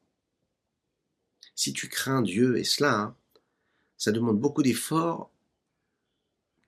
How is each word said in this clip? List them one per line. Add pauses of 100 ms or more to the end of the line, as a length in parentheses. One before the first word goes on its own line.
(1600)
Si
tu
crains
Dieu,
et
cela,
hein, (840)
ça
demande
beaucoup
d'efforts (1400)